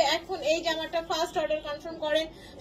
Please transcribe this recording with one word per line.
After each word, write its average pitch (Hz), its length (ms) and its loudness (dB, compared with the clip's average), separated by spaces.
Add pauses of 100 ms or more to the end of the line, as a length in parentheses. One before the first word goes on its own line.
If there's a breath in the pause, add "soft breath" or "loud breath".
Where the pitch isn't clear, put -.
(160)
এখন 349 220 -4 (140)
এই 339 140 4
জামাটা 320 340 -2 (100)
first 339 320 0
order 302 260 0
confirm 311 360 -8
করেন, 311 220 2 (340 loud breath)